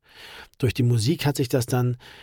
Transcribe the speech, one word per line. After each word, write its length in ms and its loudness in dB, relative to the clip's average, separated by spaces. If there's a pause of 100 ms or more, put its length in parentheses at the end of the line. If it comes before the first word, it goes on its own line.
(580)
Durch 140 2
die 120 0
Musik 420 2
hat 100 0
sich 120 0
das 180 0
dann, 300 0 (260)